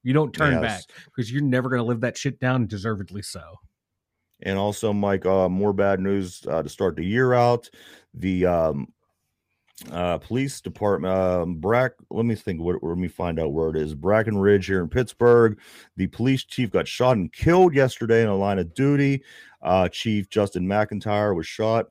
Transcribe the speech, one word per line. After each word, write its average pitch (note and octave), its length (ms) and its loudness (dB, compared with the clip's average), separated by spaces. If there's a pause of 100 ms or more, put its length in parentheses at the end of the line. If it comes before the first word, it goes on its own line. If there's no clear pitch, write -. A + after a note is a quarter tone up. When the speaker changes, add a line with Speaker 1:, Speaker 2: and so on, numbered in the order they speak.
Speaker 1:
You B2+ 60 0
don't D3 220 2
turn D3 260 2
Speaker 2:
Yes. - 0 -
Speaker 1:
back, G#2 360 -6 (200)
'cause A2+ 140 -4
you're C#3 100 -2
never B2+ 300 0
gonna B2 140 0
live A#2 180 -2
that A#2+ 160 -4
shit C3+ 200 -6
down, B2+ 280 0
deservedly G2 560 -8
so. - 180 -14 (1000)
Speaker 2:
And G2 160 -2
also, G#2 340 -2
Mike, G2+ 320 0
uh, F#2 240 2
more G2 240 0
bad G2 260 0
news, F#2+ 480 -4
uh, D#2+ 160 -2
to - 60 -8
start F2+ 280 -4
the E2 100 -6
year B2 260 2
out. A#2+ 380 2 (420)
The, F#2 320 -2
um, D#2+ 480 0 (1000)
uh, F2 280 -2
police C3+ 420 -6
department, F#2 540 -2
um, F2+ 420 0
Brack-, A#2 380 0 (160)
let A2+ 160 -2
me A2+ 80 0
think, F2+ 260 -6
what, F2 220 -4
let E2+ 160 -4
me F2+ 100 -4
find E2 320 -4
out D2+ 120 -2
where D#2+ 180 -2
it D#2 60 -4
is. D2+ 180 -4
Brackenridge G2+ 720 2
here F#2+ 140 0
in E2 80 -4
Pittsburgh. A#2+ 680 4 (380)
The F#2 120 0
police C3 360 -2
chief A#2+ 260 -4
got F2 160 0
shot B2+ 300 2
and F2 160 -4
killed F3 420 4
yesterday A#2 480 2
in G#2+ 60 2
a G2 80 0
line G2 220 0
of E2 160 -4
duty. C#3 480 2 (400)
Uh, F#2 260 2
Chief G#2 400 -2
Justin F#2+ 380 -2
McIntyre G#2 680 0
was D#2+ 120 -4
shot A2 440 -2